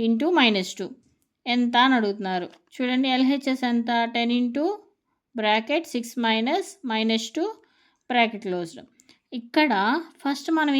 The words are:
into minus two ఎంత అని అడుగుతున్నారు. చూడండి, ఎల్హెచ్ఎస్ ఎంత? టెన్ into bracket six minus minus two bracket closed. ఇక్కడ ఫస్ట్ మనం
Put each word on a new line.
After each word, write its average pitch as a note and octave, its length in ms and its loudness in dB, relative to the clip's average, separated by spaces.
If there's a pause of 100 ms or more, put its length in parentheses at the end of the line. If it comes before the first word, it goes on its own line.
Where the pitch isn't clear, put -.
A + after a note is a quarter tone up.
into A#3 200 2 (120)
minus G#3 400 2
two F#3+ 100 -6 (560)
ఎంత A#3+ 300 0 (100)
అని C4 140 4
అడుగుతున్నారు. G3 480 -2 (280)
చూడండి, B3+ 400 0
ఎల్హెచ్ఎస్ C4 560 0
ఎంత? A#3 180 0 (280)
టెన్ A#3 240 0
into B3 240 -2 (760)
bracket A3 440 0 (120)
six A#3 100 -4 (220)
minus B3 400 0 (260)
minus A3 320 0 (100)
two E4+ 140 -2 (600)
bracket A3+ 360 0
closed. F3 320 -6 (600)
ఇక్కడ C#4+ 340 2 (480)
ఫస్ట్ C#4 360 -4
మనం D4 220 2